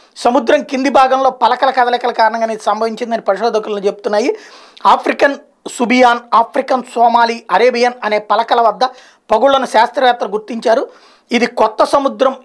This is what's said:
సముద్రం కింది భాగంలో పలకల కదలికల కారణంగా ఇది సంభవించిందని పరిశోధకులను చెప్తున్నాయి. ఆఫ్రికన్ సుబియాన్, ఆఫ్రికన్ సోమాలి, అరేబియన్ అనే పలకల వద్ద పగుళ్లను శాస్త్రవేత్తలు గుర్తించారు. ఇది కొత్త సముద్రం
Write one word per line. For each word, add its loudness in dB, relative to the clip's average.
సముద్రం 0
కింది -4
భాగంలో 2
పలకల 0
కదలికల -2
కారణంగా -2
ఇది -10
సంభవించిందని -4
పరిశోధకులను -4
చెప్తున్నాయి. -2
ఆఫ్రికన్ 2
సుబియాన్, 2
ఆఫ్రికన్ 0
సోమాలి, 2
అరేబియన్ 2
అనే -2
పలకల 0
వద్ద 2
పగుళ్లను 2
శాస్త్రవేత్తలు 0
గుర్తించారు. -2
ఇది 0
కొత్త 0
సముద్రం 0